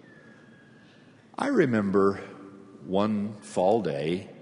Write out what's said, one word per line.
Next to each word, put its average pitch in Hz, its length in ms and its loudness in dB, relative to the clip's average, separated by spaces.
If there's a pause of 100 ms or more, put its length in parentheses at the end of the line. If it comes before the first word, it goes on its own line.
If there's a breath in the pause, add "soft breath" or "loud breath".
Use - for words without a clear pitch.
(1400 loud breath)
I 269 120 -2
remember 101 720 2 (680 loud breath)
one 104 540 0
fall 101 420 0
day, 80 440 -4 (140)